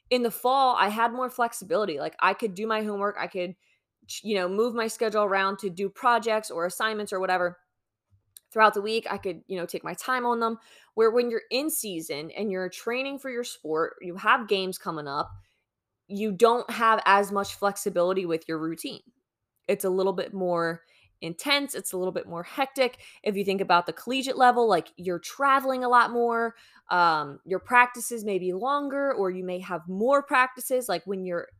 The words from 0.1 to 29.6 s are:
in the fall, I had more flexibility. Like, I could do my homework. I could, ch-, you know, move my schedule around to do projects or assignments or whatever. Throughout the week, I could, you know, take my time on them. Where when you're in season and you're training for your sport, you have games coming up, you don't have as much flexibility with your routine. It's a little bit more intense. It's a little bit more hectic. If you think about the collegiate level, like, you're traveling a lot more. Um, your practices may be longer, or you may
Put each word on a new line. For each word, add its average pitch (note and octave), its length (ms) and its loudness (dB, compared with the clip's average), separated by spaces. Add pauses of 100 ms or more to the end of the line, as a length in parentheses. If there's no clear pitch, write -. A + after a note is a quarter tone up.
in B3 120 2
the A#3 80 0
fall, C4 480 2
I - 100 4
had A3+ 240 0
more B3+ 180 -4
flexibility. G3 680 -2
Like, D#3 220 -6
I F#3 140 4
could G3 200 -4
do G#3 120 -6
my A3 180 -2
homework. G3+ 340 -4
I - 80 -6
could, F3+ 300 -6 (500)
ch-, - 160 -12
you G#3 140 -2
know, F3+ 120 0
move A3 260 0
my A3+ 120 -2
schedule G#3+ 380 0
around G3 360 0
to G3 100 -6
do F#3+ 180 -4
projects A3 600 0
or E3 140 -4
assignments G#3 480 -4
or F#3+ 60 -2
whatever. F3+ 400 0 (920)
Throughout A3 220 8
the G3+ 80 -2
week, A3 280 -2
I G3+ 80 -2
could, F#3 300 -6
you F#3+ 80 -6
know, F3 100 -4
take - 160 -8
my D#3 120 -6
time B3+ 320 -2
on A#3+ 120 2
them. A3+ 200 0 (360)
Where A3 160 6
when A#3+ 200 2
you're A3+ 200 -4
in C#4+ 200 0
season D#3+ 640 -6
and G3+ 200 -4
you're F#3 160 -4
training C4 500 -6
for C4+ 120 -10
your A#3+ 140 -6
sport, D#3 560 -4
you F3 160 -10
have A3 300 2
games F#3+ 320 -2
coming D3+ 300 -8
up, D3 220 -4 (760)
you G3+ 240 -4
don't A3+ 400 4
have A3 360 2
as G3 260 6
much G3+ 220 -2
flexibility F#3+ 720 0
with D#3+ 200 -2
your D#3+ 120 -4
routine. E3 420 -8 (680)
It's G3 200 0
a F#3+ 40 0
little F#3+ 220 2
bit F3+ 220 -6
more E3+ 480 0 (400)
intense. C#4 520 -2
It's - 180 -8
a F#3 40 -6
little F#3 160 -2
bit - 160 -6
more E3+ 140 -8
hectic. C4+ 560 -2 (240)
If G#3 140 -2
you G3+ 80 -2
think F#3+ 160 0
about F3 260 4
the E3 60 -4
collegiate C4 440 -4
level, A#3+ 320 6
like, E3+ 280 2
you're F3 240 -4
traveling C4+ 640 2
a B3 40 0
lot A#3+ 220 6
more. A#3 440 0 (360)
Um, D#3+ 560 4
your F3+ 140 -2
practices A#3+ 640 2
may G3 140 -2
be F3+ 140 -2
longer, C#4 600 -2
or F#3+ 160 0
you F#3 140 -6
may F3+ 160 -6